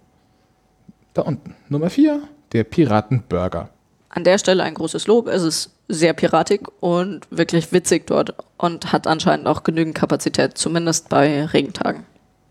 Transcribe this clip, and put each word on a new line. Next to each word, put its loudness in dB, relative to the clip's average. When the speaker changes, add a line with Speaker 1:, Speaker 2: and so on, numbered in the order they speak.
Speaker 1:
Da -2
unten. -6
Nummer 0
vier, 2
der 2
Piratenburger. 0
Speaker 2:
An -4
der 6
Stelle 2
ein -4
großes -6
Lob. 4
Es 0
ist -2
sehr 2
piratig 0
und -2
wirklich 0
witzig 2
dort 0
und -4
hat 0
anscheinend 0
auch 0
genügend -2
Kapazität, -2
zumindest -2
bei 2
Regentagen. -2